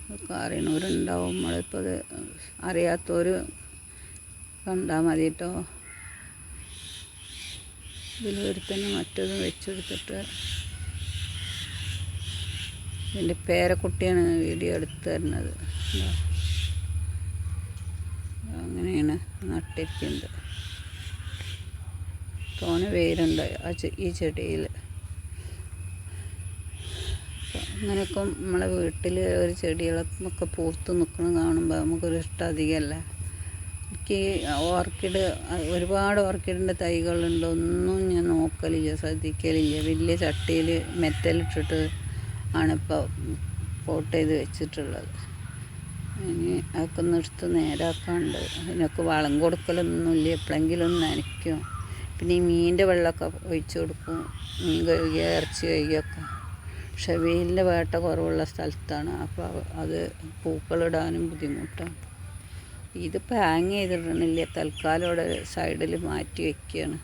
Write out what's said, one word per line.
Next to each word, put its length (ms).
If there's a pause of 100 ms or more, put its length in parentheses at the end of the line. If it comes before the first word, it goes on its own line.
അതൊക്കെ 300 (100)
അറിയണവരുണ്ടാവും. 920
നമ്മളിപ്പോൾ 440
അത് 120 (760)
അറിയാത്തവർ 580 (1400)
കണ്ടാൽ 400
മതി 220
കേട്ടോ. 220 (2750)
ഇതിൽ 180 (140)
ഒരു 180
തന്നെ 300
മറ്റൊന്ന് 480
വെച്ചെടുത്തിട്ട് 720 (3000)
ഇതിൻ്റെ 240 (120)
പേരക്കുട്ടിയാണ് 760 (260)
വീഡിയോ 320
എടുത്ത് 280
തരുന്നത്. 440 (440)
ഇതാ. 160 (2500)
അങ്ങനെയാണ് 540 (340)
നട്ടിരിക്കുന്നത്. 800 (2250)
തോനെ 360
വേരുണ്ട് 480 (240)
ആ 40 (100)
ചെ-, 140 (100)
ഈ 40 (100)
ചെടിയിൽ. 440 (2750)
അപ്പം 180 (140)
അങ്ങനെയൊക്കെ 440 (200)
നമ്മളെ 340
വീട്ടിൽ 400 (280)
ഒരു 180
ചെടികളൊക്കെ 840 (120)
പൂത്ത് 420
നിൽക്കുന്നത് 400
കാണുമ്പോൾ 440
നമുക്കൊരു 400
ഇഷ്ടം 280
അധികമല്ല. 420 (1000)
എനിക്ക് 280 (480)
ഓർക്കിഡ്, 560 (520)
ഒരുപാട് 520
ഓർക്കിഡിൻ്റെ 560
തൈകളുണ്ട്, 680
ഒന്നും 440 (160)
ഞാൻ 120 (100)
നോക്കലില്ല, 560 (100)
ശ്രദ്ധിക്കലില്ല. 720 (160)
വലിയ 240 (100)
ചട്ടിയിൽ 460 (320)
മെറ്റലിട്ടിട്ട് 760 (800)
ആണിപ്പോൾ 420 (840)
പോട്ട് 300
ചെയ്ത് 260
വെച്ചിട്ടുള്ളത്. 680 (1160)
ഇനി 240 (220)
അതൊക്കെ 280
ഒന്ന് 160
എടുത്ത് 260 (100)
നേരാക്കാനുണ്ട്. 840 (200)
അതിനൊക്കെ 480
വളം 240 (100)
കൊടുക്കലൊന്നുമില്ല, 840 (100)
എപ്പോഴെങ്കിലും 520
ഒന്ന് 160
നനയ്ക്കും. 540 (580)
പിന്നെ 200
ഈ 120
മീനിൻ്റെ 420
വെള്ളമൊക്കെ 360 (220)
ഒഴിച്ച് 320
കൊടുക്കും, 380 (460)
മീൻ 140 (100)
കഴുകിയ 360 (140)
ഇറച്ചി 320
കഴുകിയൊക്കെ. 500 (720)
പക്ഷേ 220 (120)
വെയിലിൻ്റെ 440
വേട്ട 240 (120)
കുറവുള്ള 460
സ്ഥലത്താണ്, 600 (140)
അപ്പോൾ 240 (340)
അത് 160 (440)
പൂക്കളിടാനും 880
ബുദ്ധിമുട്ടാണ്. 640 (1120)
ഇതിപ്പോൾ 340
ഹാങ് 320
ചെയ്തിടണില്ല, 720 (100)
തൽക്കാലം 540
അവിടെ 160 (260)
സൈഡിൽ 400 (160)
മാറ്റി 400
വയ്ക്കുകയാണ്. 560